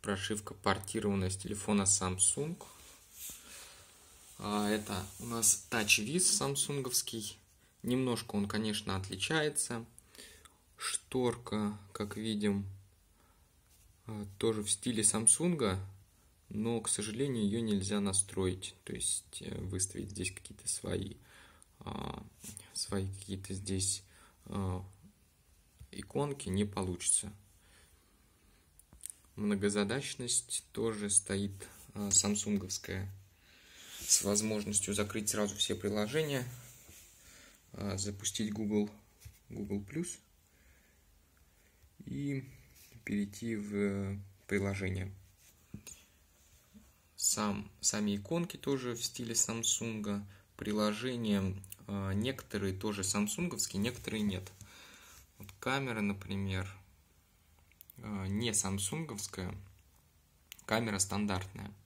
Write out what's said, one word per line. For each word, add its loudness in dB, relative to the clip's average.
Прошивка -2
портирована 2
с 0
телефона 2
Samsung. 2
А, 0
это 0
у -8
нас 4
TouchWiz 4
самсунговский. 2
Немножко 2
он, 2
конечно, 0
отличается. 0
Шторка, 0
как -4
видим, 2
а, -6
тоже 2
в -2
стиле 0
Самсунга, 4
но, 0
к -4
сожалению, 0
ее 4
нельзя 2
настроить, 0
то -8
есть, -4
э, -6
выставить -4
здесь -4
какие-то -12
свои, -2
а, -8
свои -2
какие-то -6
здесь, -2
а, -2
иконки -4
не 4
получится. 0
Многозадачность 0
тоже 0
стоит, 2
а, -2
самсунговская, 2
с 4
возможностью 2
закрыть 0
сразу 0
все 0
приложения, 0
а, -2
запустить -2
Google, 2
Google -4
Plus -6
и -4
перейти -2
в, -4
э, 2
приложение. 2
Сам, 2
сами 4
иконки 0
тоже 0
в -6
стиле -4
Самсунга. 0
Приложения, 2
а, -2
некоторые 0
тоже -2
самсунговские, 0
некоторые 0
нет. 0
Вот -14
камера, 0
например, 0
а, -4
не 0
самсунговская, -2
камера 2
стандартная. 0